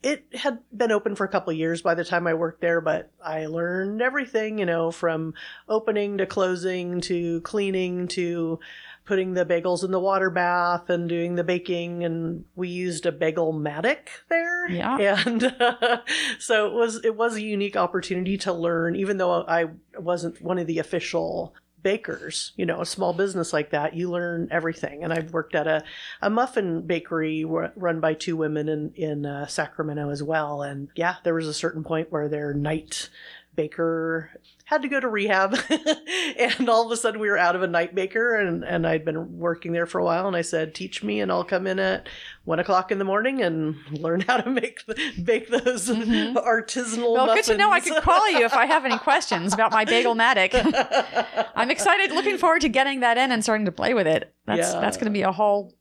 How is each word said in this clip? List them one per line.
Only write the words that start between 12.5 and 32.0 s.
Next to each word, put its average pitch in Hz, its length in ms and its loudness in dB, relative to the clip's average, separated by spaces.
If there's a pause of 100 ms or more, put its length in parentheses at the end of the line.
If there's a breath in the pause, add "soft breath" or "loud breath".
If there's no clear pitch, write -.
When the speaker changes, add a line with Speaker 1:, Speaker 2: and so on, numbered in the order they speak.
Speaker 1:
we 180 140 -4
used 180 360 -4
a 170 60 2
Bagel-matic 160 960 0 (220)
there. 349 400 0
Speaker 2:
Yeah. 208 560 2
Speaker 1:
And, 233 180 2
<laughs> 254 160 0
uh, 240 380 2 (400 loud breath)
so 214 300 2
it - 60 -2
was, 226 300 0
it 226 140 2
was 233 180 2
a 214 60 -4
unique 202 340 -2
opportunity 185 640 0
to 196 160 -2
learn, 170 420 0
even 196 220 0
though 175 260 2
I 165 220 2 (320)
wasn't 170 440 -4
one 180 180 -2
of 165 80 -4
the 165 120 -2
official 165 760 -4 (260 soft breath)
bakers, 185 760 -4
you 185 80 -2
know, 170 160 -2
a 175 40 -4
small 180 280 -2
business 180 400 -2
like 151 180 0
that, 151 240 -2
you 175 160 -4
learn 175 400 -4
everything. 160 520 -4
And 165 100 -2
I've 165 180 -4
worked 165 240 -4
at 151 100 0
a, 156 160 2 (400 loud breath)
a 202 80 0
muffin 208 560 0
bakery 160 600 -2
ru-, 165 320 -2
run 170 240 -2
by 156 140 2
two 165 200 -4
women 151 340 -2
in, 151 260 -4
in, 147 300 -4
uh, 143 220 -6
Sacramento 147 640 -4
as 143 120 -4
well. 147 400 -2
And 143 340 -8
yeah, 170 280 0
there 170 100 2
was 160 140 -2
a 151 60 -6
certain 160 320 -4
point 160 260 -2